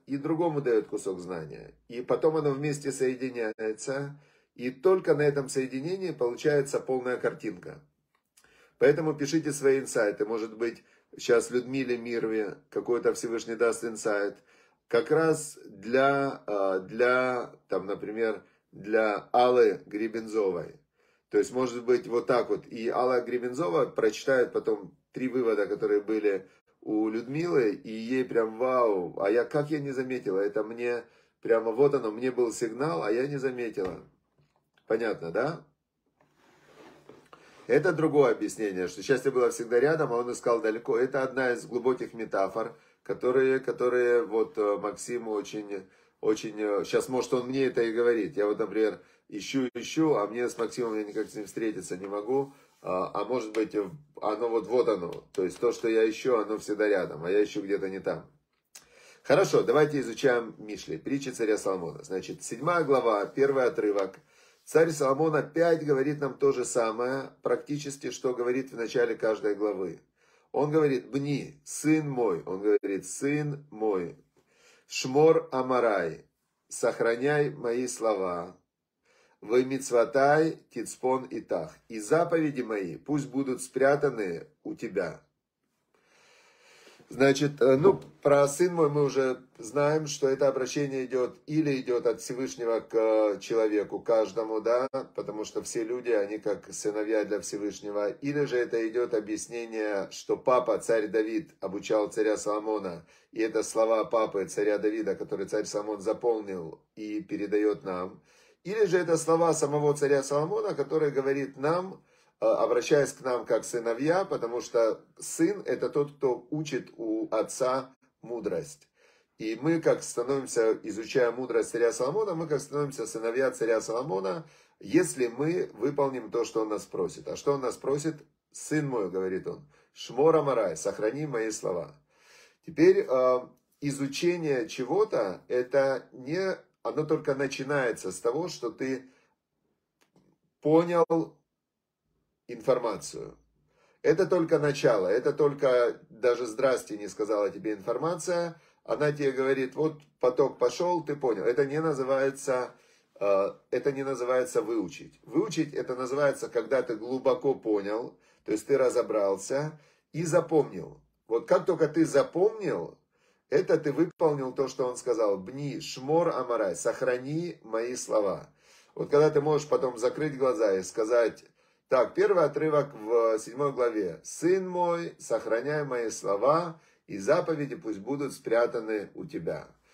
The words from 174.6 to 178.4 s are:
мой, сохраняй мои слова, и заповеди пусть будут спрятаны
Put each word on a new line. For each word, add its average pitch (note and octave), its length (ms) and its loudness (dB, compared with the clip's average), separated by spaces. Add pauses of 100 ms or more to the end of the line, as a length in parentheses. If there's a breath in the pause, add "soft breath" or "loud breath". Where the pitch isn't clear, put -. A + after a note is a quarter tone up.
мой, E3+ 500 -2
сохраняй A#2+ 640 -2
мои A#2+ 260 -4
слова, C#3 680 0 (260 soft breath)
и - 120 -12
заповеди D3 580 0
пусть G2 240 -8
будут A2+ 320 -6
спрятаны A2 800 -2